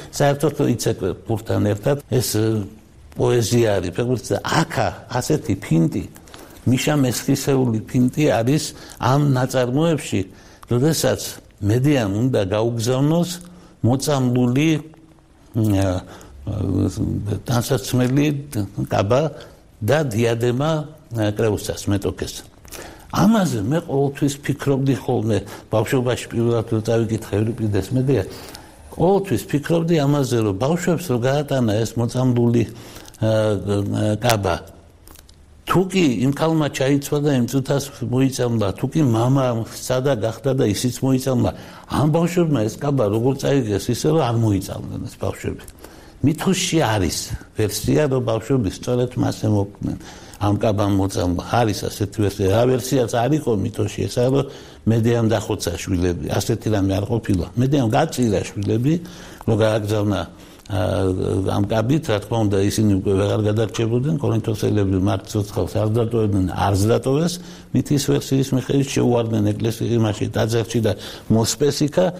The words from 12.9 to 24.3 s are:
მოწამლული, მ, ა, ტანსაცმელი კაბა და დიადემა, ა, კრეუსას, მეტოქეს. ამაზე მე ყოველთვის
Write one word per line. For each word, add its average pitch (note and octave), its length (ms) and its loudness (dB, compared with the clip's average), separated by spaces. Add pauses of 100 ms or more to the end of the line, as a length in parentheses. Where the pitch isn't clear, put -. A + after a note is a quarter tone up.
მოწამლული, B2+ 920 2 (800)
მ, A2+ 240 0
ა, G2 160 2 (1500)
ტანსაცმელი B2+ 880 0 (560)
კაბა A2 400 2 (540)
და A#2+ 240 2
დიადემა, A#2+ 680 2 (380)
ა, A2 220 0
კრეუსას, - 540 -2
მეტოქეს. G2 500 -2 (760)
ამაზე F3 520 2
მე B2+ 200 0
ყოველთვის C#3+ 560 -2